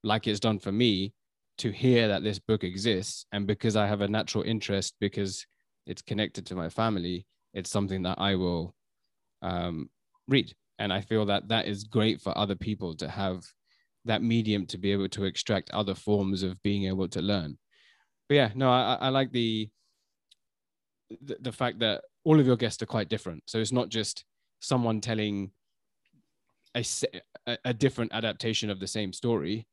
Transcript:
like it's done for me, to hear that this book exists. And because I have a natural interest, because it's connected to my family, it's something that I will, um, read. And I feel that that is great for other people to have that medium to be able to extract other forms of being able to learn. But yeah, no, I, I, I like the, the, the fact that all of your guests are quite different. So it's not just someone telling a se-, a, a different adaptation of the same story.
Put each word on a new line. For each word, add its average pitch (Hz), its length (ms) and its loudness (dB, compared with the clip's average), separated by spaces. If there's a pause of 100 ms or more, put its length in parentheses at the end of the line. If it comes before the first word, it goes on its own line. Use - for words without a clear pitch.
like 107 220 2
it's 104 140 0
done 110 180 2
for 98 140 -4
me, 104 420 2 (440)
to 113 120 -2
hear 120 380 4
that 92 160 0
this 104 160 -2
book 107 240 0
exists. 95 680 -2
And 101 160 -2
because 107 300 0
I 104 100 4
have 101 140 0
a 101 80 0
natural 107 340 -2
interest, 101 560 -2
because 98 480 -4 (400)
it's - 160 -10
connected 101 440 -4
to 92 100 -8
my 82 120 -4
family, 92 560 -2 (300)
it's 92 160 -6
something 98 320 0
that 90 160 -2
I 98 160 2
will, 90 400 -2 (680)
um, 87 480 -4 (360)
read. 135 260 2 (280)
And 101 120 -2
I 101 100 0
feel 107 240 0
that 98 220 0
that 113 180 0
is 104 180 -6
great 107 360 2
for - 160 -4
other 98 200 0
people 92 400 -6
to 76 120 -6
have 92 360 -4 (600)
that 107 180 0
medium 107 420 2
to - 100 -10
be 98 140 -2
able 98 200 0
to 98 140 -4
extract 95 460 -2
other 98 240 -2
forms 98 480 0
of 92 220 -4
being 101 220 0
able 95 200 -2
to 82 160 -4
learn. 90 340 -2 (720)
But 143 60 4
yeah, 131 220 6
no, 131 160 4
I, 127 80 6
I, 120 140 2
I 135 160 0
like 135 200 2
the, 113 400 0 (1500)
the, 139 160 -8
the 127 120 -6
fact 123 260 -2
that 110 240 0 (220)
all 156 160 10
of 131 60 8
your 123 100 8
guests 113 260 -2
are 107 40 -4
quite 104 220 0
different. 87 380 -6
So 113 140 -2
it's 107 100 0
not 123 180 2
just 110 360 -4 (340)
someone 117 420 2
telling 107 520 -2 (1200)
a 120 80 0
se-, - 380 -4 (260)
a, 120 100 -2 (100)
a 123 60 0
different 120 400 2
adaptation 110 560 -2
of 95 120 -4
the 95 80 -8
same 101 240 -4
story. 110 600 -2